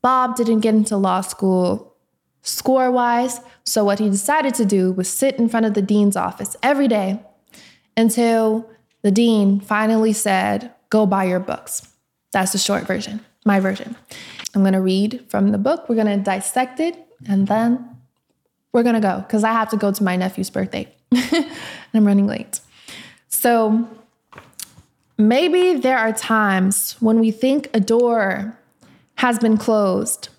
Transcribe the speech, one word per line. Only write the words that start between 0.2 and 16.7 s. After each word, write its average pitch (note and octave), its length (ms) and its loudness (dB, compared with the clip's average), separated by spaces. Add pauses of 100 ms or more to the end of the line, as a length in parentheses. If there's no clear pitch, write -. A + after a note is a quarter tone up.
didn't A3 240 0
get A3 140 0
into G#3+ 220 2
law F#3+ 240 0
school F#3+ 720 -2 (480)
score-wise, B3 960 0 (240)
so G#3+ 200 -2
what G3+ 140 0
he G#3+ 100 0
decided C4+ 460 0
to A#3 100 0
do F#3+ 280 2
was F#3 160 -4
sit C4+ 280 -2
in A#3 100 0
front A3+ 200 0
of G3+ 80 0
the G#3 80 0
dean's G3+ 340 2
office F#3 460 -6
every C#4 260 2
day G#3 320 0 (760)
until A3+ 680 2 (360)
the G3+ 80 2
dean G3+ 500 4
finally A3 540 0
said, G3+ 560 -2 (180)
"Go G#3+ 160 2
buy F#3+ 200 0
your F3+ 140 0
books." - 440 -8 (500)
That's F#3 200 0
the G3+ 60 -2
short - 280 -2
version, G#3 340 -6 (240)
my G3+ 160 4
version. G3 340 -4 (600)
I'm G3 100 4
gonna F#3+ 160 2
read G3 480 -2
from G3+ 240 2
the G3+ 60 0
book. C#4+ 300 -2
We're A#3 80 0
gonna G#3+ 200 0
dissect G3+ 640 -4